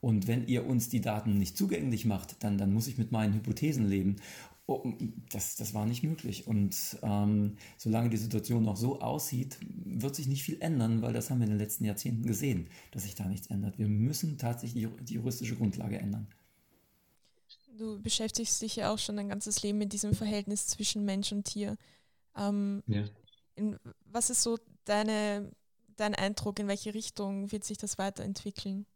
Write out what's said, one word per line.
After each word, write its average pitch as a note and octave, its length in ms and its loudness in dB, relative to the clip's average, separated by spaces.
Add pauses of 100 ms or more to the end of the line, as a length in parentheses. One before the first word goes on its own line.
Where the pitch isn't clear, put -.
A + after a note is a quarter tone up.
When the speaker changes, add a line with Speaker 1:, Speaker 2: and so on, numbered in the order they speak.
Speaker 1:
Und A2 260 4
wenn A#2+ 200 2
ihr B2 180 4
uns B2 240 4
die G#3+ 120 2
Daten G#2+ 360 2
nicht G2 200 2
zugänglich A2+ 480 2
macht, - 380 0
dann, G2+ 140 2
dann G2 160 4
muss A2+ 140 4
ich A#2+ 100 -4
mit A2 140 0
meinen G#2+ 220 4
Hypothesen A2 540 2
leben. G2 300 4 (500)
Oh, - 160 -2 (480)
das, - 240 -4
das - 180 -6
war G#2+ 120 2
nicht A#2+ 180 0
möglich. D#3 420 -2
Und, - 580 2
ähm, G#2 520 4 (220)
solange A#2 320 2
die A2+ 80 2
Situation A2 460 2
noch G#2+ 120 2
so A#2 260 0
aussieht, C3+ 600 -2
wird - 540 -4
sich C3 120 -2
nicht C#3 160 0
viel D#3 160 -2
ändern, A2+ 420 2
weil A#2 120 0
das A2+ 160 -2
haben B2+ 100 2
wir A2+ 60 6
in G#2 60 2
den G#2+ 80 2
letzten G#2 260 -2
Jahrzehnten A2+ 380 0
gesehen, A2 440 0 (240)
dass G2+ 120 -6
sich - 120 -8
da F#2+ 100 -4
nichts G2 220 -4
ändert. G2+ 300 -2
Wir G#2+ 100 2
müssen C3+ 500 2
tatsächlich A#2+ 500 -2 (140)
die A#2+ 120 -8
juristische A#2+ 420 -4
Grundlage G#2+ 420 0
ändern. G#2 300 -4 (1500)
Speaker 2:
Du G#3+ 240 -6
beschäftigst A3 600 0
dich A3 140 -4
ja G#3+ 180 0
auch G#3+ 60 -2
schon G#3 160 -4
dein G3+ 140 -2
ganzes G3+ 340 -2
Leben G#3 140 2
mit G#3 160 0
diesem G#3 200 2
Verhältnis G#3 540 0
zwischen G#3 380 0
Mensch G3 260 0
und G3+ 140 -2
Tier. G#3 320 -4 (600)
Ähm, G3+ 500 0
Speaker 1:
Ja. G#2 180 2 (500)
Speaker 2:
in, G#3+ 220 -2 (280)
was A3 240 -2
ist B3 140 0
so A#3 140 0 (280)
deine, G#3 680 0 (460)
dein G#3 180 0
Eindruck, G3+ 440 -2
in G3+ 80 -2
welche G3 260 -2
Richtung G3+ 580 -4
wird G#3 140 -4
sich G#3 120 -6
das - 200 -6
weiterentwickeln? G3 880 -4 (100)